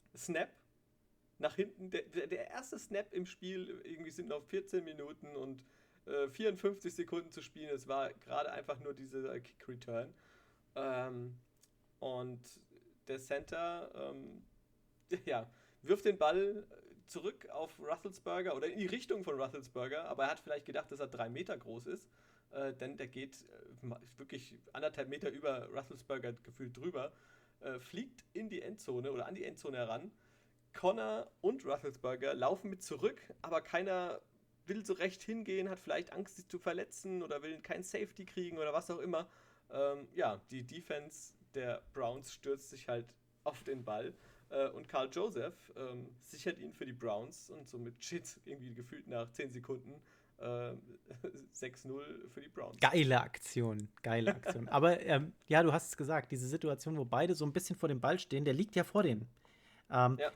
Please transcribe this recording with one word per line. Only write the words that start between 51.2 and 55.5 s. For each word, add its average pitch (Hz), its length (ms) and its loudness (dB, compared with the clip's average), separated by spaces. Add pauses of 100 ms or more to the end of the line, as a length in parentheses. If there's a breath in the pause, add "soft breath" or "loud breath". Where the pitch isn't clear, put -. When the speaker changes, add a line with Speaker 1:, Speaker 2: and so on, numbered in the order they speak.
Speaker 1:
sechs 127 340 -10
null 135 440 -8
für - 120 -14
die 143 80 -16
Browns. - 300 -8
Speaker 2:
Geile 139 420 10
Aktion, 110 680 0 (140)
geile 117 320 4
Aktion. - 340 -2
Speaker 1:
<laughs> - 0 -
Speaker 2:
Aber, 170 320 10
ähm, 151 320 4 (140)
ja, 156 160 10